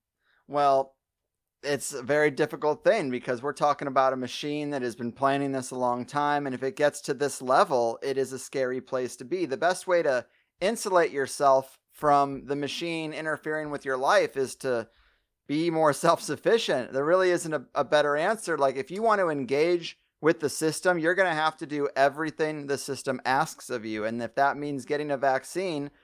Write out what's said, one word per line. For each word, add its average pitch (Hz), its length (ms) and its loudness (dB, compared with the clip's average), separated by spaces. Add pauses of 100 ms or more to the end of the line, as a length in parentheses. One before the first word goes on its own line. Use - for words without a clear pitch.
(480)
Well, 139 480 2 (680)
it's 139 300 -4
a 127 100 -8
very 147 280 4
difficult 151 520 0
thing 175 260 4
because 123 320 -4
we're 143 120 -4
talking 147 340 0
about 131 260 4
a 131 40 -4
machine 147 520 -6
that 143 120 -4
has 120 140 -4
been 117 160 -6
planning 135 400 0
this 131 200 -6
a 131 40 -8
long 123 300 -2
time. 147 400 -2
And 131 100 -6
if 120 80 -10
it 131 120 -4
gets 147 260 0
to 156 120 -4
this 135 280 -4
level, 131 600 2
it 139 160 -4
is 127 140 -2
a 131 80 -10
scary 131 420 -4
place 127 360 -6
to 131 80 -16
be. 170 200 -4
The 131 120 -4
best 180 300 0
way 175 160 2
to 127 220 0 (360)
insulate 185 500 2
yourself 135 680 2 (120)
from 143 540 2
the 135 100 -4
machine 160 580 -6
interfering 156 580 -6
with 143 140 -8
your 131 120 -2
life 156 400 2
is 131 200 -2
to 120 300 -2 (600)
be 156 220 -2
more 160 240 4
<laughs> - 120 -2 (220)
self-sufficient. 160 640 0
There 135 120 0
really 185 260 4
isn't 165 220 -2
a, 139 100 -2 (100)
a 143 120 2
better 147 320 4
answer. 180 400 -2
Like, 139 180 2
if 131 160 -6
you 190 100 -6
want 214 200 4
to 175 80 2
engage 151 680 0 (220)
with 160 200 2
the 147 100 0
system, 160 480 0
you're 165 160 2
gonna 180 220 2
have 156 220 0
to 160 100 -10
do 143 280 -2
everything 151 680 0
the 139 120 -2
system 131 460 -6
asks 139 460 -2
of 120 160 -6
you. 107 180 -6
And 113 180 -4
if 113 120 -8
that 139 240 2
means 143 260 -8
getting 147 280 -4
a 139 60 -2
vaccine 143 760 -2 (120)